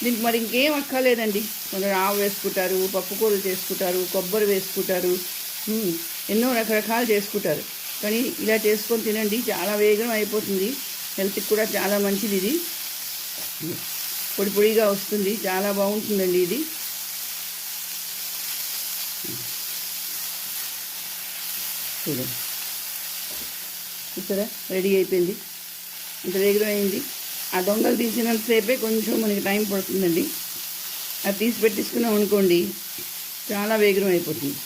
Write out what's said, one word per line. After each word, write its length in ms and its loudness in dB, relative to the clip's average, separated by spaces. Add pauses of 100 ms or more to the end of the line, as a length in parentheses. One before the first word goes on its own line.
దీనికి 220 0
మరి 160 4
ఇంకేం 380 2
అక్కర్లేదండి. 600 2 (260)
కొందరు 280 0 (100)
ఆవు 180 2
వేసుకుంటారు, 560 0 (160)
పప్పు 240 -2
కూరలు 260 4
చేసుకుంటారు, 560 0 (120)
కొబ్బరి 360 2
వేసుకుంటారు, 640 2 (600)
ఉమ్, 200 0 (380)
ఎన్నో 260 4
రకరకాలు 540 2
చేసుకుంటారు. 520 2 (380)
కానీ 180 2 (240)
ఇలా 120 4 (100)
చేసుకొని 420 2
తినండి, 300 2 (120)
చాలా 320 0
వేగం 360 6
అయిపోతుంది, 500 0 (500)
హెల్త్కి 340 0
కూడా 140 4 (100)
చాలా 300 2
మంచిది 340 2
ఇది. 140 2 (1800)
పొడి 220 0
పొడిగా 360 6
వస్తుంది, 380 0 (160)
చాలా 220 2 (100)
బాగుంటుందండి 680 2
ఇది. 120 0 (4000)
చూడండి, 340 -2 (1800)
చూసారా, 340 -2 (280)
రెడీ 240 4
అయిపోయింది, 360 2 (880)
ఇంత 100 -4 (100)
వేగం 280 4
అయింది. 280 2 (540)
ఆ 100 4
దొంగలు 360 4
తీసినంతసేపే 840 2
కొంచెం 400 2
మనకి 240 2
టైమ్ 240 4
పడుతుందండి. 500 2 (1040)
అది 160 0
తీసి 220 2
పెట్టేసుకున్నాం 560 2
అనుకోండి, 380 6 (920)
చాలా 320 0
వేగం 320 6
అయిపోతుంది. 420 0 (100)